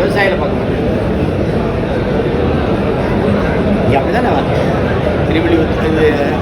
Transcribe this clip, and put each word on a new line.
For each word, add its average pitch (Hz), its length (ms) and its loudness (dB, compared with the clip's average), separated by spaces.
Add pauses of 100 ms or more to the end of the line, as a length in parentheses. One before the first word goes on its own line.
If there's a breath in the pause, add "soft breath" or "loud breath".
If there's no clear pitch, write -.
விவசாயிகளை 196 420 0
பார்க்க 190 180 -2
மாட்டாரு. - 220 -2 (3000)
இங்க - 160 2
அப்படிதானே 202 360 0
வாங்க. - 180 -2 (720)
திருவள்ளுவர், 82 440 2 (160)
இது, - 160 2 (380)